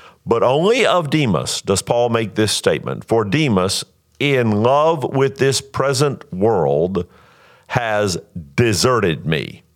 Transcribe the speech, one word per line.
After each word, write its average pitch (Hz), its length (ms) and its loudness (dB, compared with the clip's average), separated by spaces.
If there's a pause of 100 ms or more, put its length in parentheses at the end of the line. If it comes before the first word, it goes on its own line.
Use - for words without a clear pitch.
(240)
But 110 180 0
only 170 440 2
of 147 240 0
Demas 110 520 0
does 95 200 -2
Paul 120 260 0
make 113 260 -2
this 107 160 0
statement. 65 540 -2
"For 113 200 0
Demas, 101 600 0 (340)
in 120 440 0
love 147 420 2
with 135 340 -2
this 135 220 0
present 135 720 -2
world, 90 720 0 (640)
has 104 500 -2 (380)
deserted 101 680 2
me." 69 380 -4 (140)